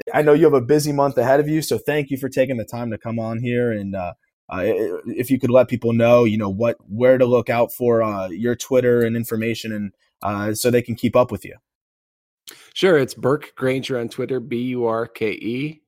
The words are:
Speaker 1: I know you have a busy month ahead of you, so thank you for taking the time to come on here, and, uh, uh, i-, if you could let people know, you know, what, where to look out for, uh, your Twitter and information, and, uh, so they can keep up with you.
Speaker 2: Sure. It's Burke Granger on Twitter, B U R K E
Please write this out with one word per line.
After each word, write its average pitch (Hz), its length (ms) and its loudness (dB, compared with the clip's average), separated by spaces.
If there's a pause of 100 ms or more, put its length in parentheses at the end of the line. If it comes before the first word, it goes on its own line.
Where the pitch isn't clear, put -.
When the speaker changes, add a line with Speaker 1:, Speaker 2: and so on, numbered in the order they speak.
(120)
Speaker 1:
I 139 80 2
know 147 140 6
you 156 100 6
have 151 80 6
a 135 80 4
busy 147 320 2
month 139 240 0
ahead 131 240 4
of 151 80 -2
you, 156 140 0
so 120 160 -2
thank 143 320 -4
you 135 80 -4
for 131 100 -6
taking 131 300 -2
the 104 80 -8
time 120 240 -8
to 104 80 -8
come 113 200 -8
on 113 200 -6
here, 120 340 -2
and, 98 240 -6
uh, 87 160 -6 (400)
uh, 90 40 -6
i-, 92 500 -2
if 120 240 -6
you 127 100 2
could 120 100 0
let 123 180 4
people 117 260 -2
know, 120 300 6
you 107 120 2
know, 104 140 -2
what, 98 260 -2 (100)
where 123 300 4
to 127 80 4
look 120 240 2
out 117 240 0
for, 117 300 2
uh, 98 260 -4
your 110 280 -4
Twitter 123 440 2
and 113 160 0
information, 113 560 -4
and, 104 200 -8 (280)
uh, 104 340 -4
so 123 160 0
they 120 100 4
can 113 140 -4
keep 113 200 -2
up 123 160 4
with 104 140 -8
you. - 100 -18 (1160)
Speaker 2:
Sure. 180 260 4
It's 131 160 -2
Burke 131 420 -4
Granger 131 420 -2
on 113 100 -4
Twitter, 127 320 -6
B 117 180 -6 (100)
U 123 180 -2
R 113 200 -2
K 107 260 -4
E 131 560 -8